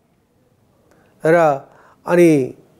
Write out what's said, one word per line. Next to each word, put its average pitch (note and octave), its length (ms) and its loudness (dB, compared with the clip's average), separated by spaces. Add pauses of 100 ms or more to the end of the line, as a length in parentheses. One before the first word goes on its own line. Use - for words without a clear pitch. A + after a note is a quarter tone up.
(1200)
र E3 120 0 (680)
अनि D#3+ 480 0 (260)